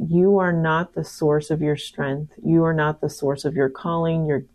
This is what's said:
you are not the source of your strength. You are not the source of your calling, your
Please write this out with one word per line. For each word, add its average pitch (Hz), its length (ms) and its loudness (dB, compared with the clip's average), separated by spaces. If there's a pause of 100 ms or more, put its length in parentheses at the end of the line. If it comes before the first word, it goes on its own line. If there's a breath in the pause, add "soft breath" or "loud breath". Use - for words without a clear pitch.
you 185 280 4
are 180 160 2
not 165 400 0
the 156 100 -6
source 151 480 0
of 156 100 -2
your 151 140 0
strength. 147 580 -6 (100)
You 165 200 4
are 165 100 2
not 151 280 0
the 147 80 -2
source 139 360 -4
of 135 100 -2
your 135 140 2
calling, 165 560 -2
your 139 180 -2 (120)